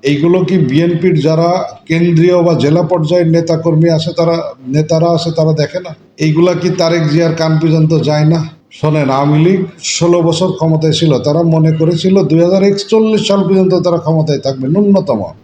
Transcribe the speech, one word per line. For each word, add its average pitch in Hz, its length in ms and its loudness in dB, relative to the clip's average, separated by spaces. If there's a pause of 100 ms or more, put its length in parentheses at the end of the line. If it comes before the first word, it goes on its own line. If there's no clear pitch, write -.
এইগুলো 147 420 0
কি 190 100 -2 (140)
বিএনপির 170 520 0
যারা 160 280 0 (360)
কেন্দ্রীয় 175 580 2
বা 170 100 2 (100)
জেলা 156 200 2
পর্যায়ের 170 520 0
নেতাকর্মী 165 540 0
আছে, 160 280 -2
তারা, 165 180 0 (320)
নেতারা 160 440 0
আছে, 165 200 -2
তারা 160 220 0
দেখে 151 260 -4
না? 180 120 -14 (260)
এইগুলা 160 380 2
কি 180 140 -2 (100)
তারেক 165 300 0
জিয়ার 160 260 0
কান 160 240 -2
পর্যন্ত 160 320 2 (120)
যায় 151 300 0
না? 165 60 0 (320)
শোনেন, 151 380 -2
আওয়ামী 147 340 0
লীগ 185 160 2 (360)
ষোলো 175 260 0
বছর 165 360 0
ক্ষমতায় 160 420 0
ছিল, 160 200 2
তারা 151 240 -2
মনে 160 340 2
করেছিল 175 460 0
দুই 151 200 0
হাজার 190 200 2
একচল্লিশ 214 640 0
সাল 196 160 0
পর্যন্ত 185 300 2 (100)
তারা 170 220 0
ক্ষমতায় 156 400 0
থাকবে 131 220 -4
ন্যূনতম। 190 540 0 (220)